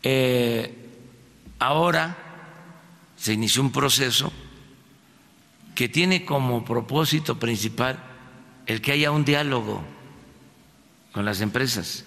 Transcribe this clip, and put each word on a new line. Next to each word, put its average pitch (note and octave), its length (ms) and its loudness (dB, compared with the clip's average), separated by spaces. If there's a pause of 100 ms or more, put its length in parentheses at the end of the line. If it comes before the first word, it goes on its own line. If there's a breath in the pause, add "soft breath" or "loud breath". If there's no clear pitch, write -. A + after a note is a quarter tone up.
eh, B2 720 2 (840)
ahora D#3+ 600 2 (960)
se G#2+ 180 -2
inició A2+ 280 2
un C3+ 80 2
proceso C3 600 2 (1400)
que B2 140 0
tiene F3+ 360 2
como B2+ 400 0
propósito C3 760 0
principal A#2 640 -2 (640)
el A2 140 -2
que C#3 120 -2
haya D3 180 2
un D3 140 2
diálogo C3 580 0 (1300)
con G2+ 120 -4
las G2+ 160 -2
empresas. A2 680 -2